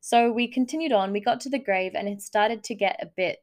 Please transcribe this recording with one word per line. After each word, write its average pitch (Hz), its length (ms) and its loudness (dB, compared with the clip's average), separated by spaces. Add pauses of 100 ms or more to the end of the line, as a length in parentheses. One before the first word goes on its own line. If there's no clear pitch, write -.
So 233 320 4
we 233 160 0
continued 277 420 -2
on, 196 220 2
we 208 80 -2
got 233 220 0
to 269 80 -8
the 262 100 -2
grave 185 340 0
and 202 140 -4
it 202 140 -8
started 220 420 0
to 240 100 -6
get 202 260 0
a - 60 -8
bit 175 360 -4